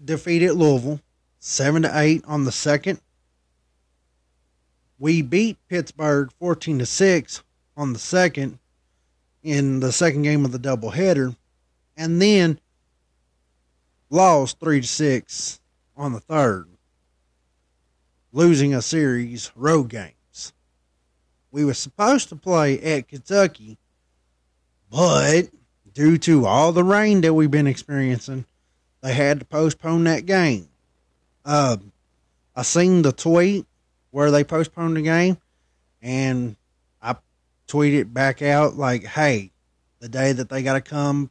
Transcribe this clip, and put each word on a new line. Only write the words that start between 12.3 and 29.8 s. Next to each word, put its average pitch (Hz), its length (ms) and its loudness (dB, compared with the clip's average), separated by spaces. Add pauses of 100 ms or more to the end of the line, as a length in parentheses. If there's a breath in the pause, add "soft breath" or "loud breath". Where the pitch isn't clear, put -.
lost 156 500 2
three 151 220 0
to 120 40 -8
six - 760 -4 (360)
on 143 160 -8
the 110 80 -10
third, 113 460 -2 (1700)
losing 143 420 4
a 123 80 -2
series 120 720 -2
road 143 340 0
games. - 640 -16 (1000)
We 147 140 -2
were 139 100 0
supposed 214 560 0
to 170 60 -16
play 151 440 0
at 147 280 -4
Kentucky, 143 720 -2 (1120)
but 151 580 2 (460)
due 156 240 4
to 151 260 4
all 135 280 4
the 175 120 2
rain 202 380 2
that 160 100 2
we've 156 180 4
been 147 160 2
experiencing, 131 800 -4 (560)
they 131 140 -6
had 143 240 0
to - 80 -16
postpone 160 580 -2